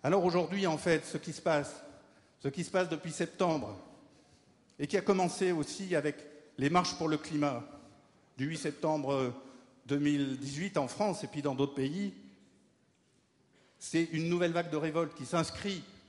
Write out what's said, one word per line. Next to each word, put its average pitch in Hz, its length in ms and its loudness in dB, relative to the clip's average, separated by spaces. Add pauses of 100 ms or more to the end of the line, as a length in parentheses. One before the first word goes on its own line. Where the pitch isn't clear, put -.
Alors 175 220 4
aujourd'hui, 180 420 2
en 160 120 2
fait, 160 260 4
ce - 120 -8
qui - 160 -6
se - 80 -10
passe, 147 420 0 (600)
ce 139 60 -2
qui 170 140 -6
se - 80 -8
passe 185 180 2
depuis 160 220 -4
septembre, 156 680 0 (1000)
et 147 80 -4
qui 202 100 -2
a 185 60 2
commencé 185 500 2
aussi 175 420 -2
avec 147 220 0 (400)
les 139 140 2
marches 175 260 2
pour 160 120 -2
le 151 100 2
climat 147 460 -2 (720)
du 131 80 -2
huit 160 120 -4
septembre 139 760 0 (520)
deux 139 120 2
mille 143 400 2
dix-huit 143 400 -4
en 135 100 0
France 202 360 -2
et - 20 -8
puis 143 160 -6
dans 139 120 0
d'autres 139 200 0
pays, 160 400 -2 (1600)
c'est 165 340 0
une 165 160 0
nouvelle 175 240 2
vague 170 180 0
de 151 60 -2
révolte 160 380 0
qui 127 120 -10
s'inscrit 170 560 -2 (260)